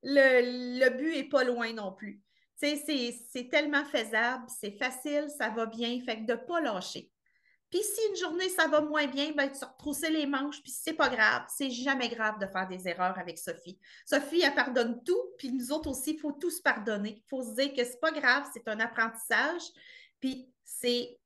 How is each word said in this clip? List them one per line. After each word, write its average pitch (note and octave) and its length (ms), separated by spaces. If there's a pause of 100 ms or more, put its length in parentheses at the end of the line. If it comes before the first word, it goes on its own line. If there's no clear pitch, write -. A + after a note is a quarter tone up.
Le, B3 760
le C4 180
but D#4+ 180
est C4+ 140
pas C4 140
loin A#3 300
non G#3 180
plus. G#3 300 (400)
Tu D4 80
sais, D4+ 160
c'est, A#3+ 340 (140)
c'est B3 160
tellement D4 360
faisable, A#3 640
c'est - 300
facile, D4 500 (100)
ça A3+ 120
va A3+ 160
bien, A#3 400
fait A3 160
que A3 100
de A#3+ 40
pas E4 260
lâcher. G#3 500 (580)
Puis F4+ 140
si F#4+ 160 (100)
une G4 60
journée, F4 320
ça E4+ 200
va D4+ 120
moins D4+ 280
bien, C#4 260
ben, C#4 180
tu - 80
te B3+ 60
retrousses - 420
les D#4 180
manches, C#4 360
puis - 100
c'est - 220
pas D4+ 160
grave, A#3+ 400
c'est C#4 200
jamais B3+ 380
grave A3 320
de G3 80
faire F#3 220
des F#3 180
erreurs F3+ 320
avec E3+ 180
Sophie. - 400 (280)
Sophie, D4 360
elle C#4+ 140
pardonne B3 480
tout, F#4+ 180 (160)
puis B3+ 140
nous B3+ 220
autres D#4 160
aussi, C#4 220
il D#4 80
faut D4+ 120
tout D#4 200
se - 100
pardonner. A3 640
Il - 40
faut C4 140
se A3 120
dire C#4 180
que A#3+ 100
c'est B3 160
pas D#4+ 120
grave, C#4 420
c'est - 160
un G#3+ 100
apprentissage, A3+ 840 (580)
puis C4 280 (140)
c'est - 640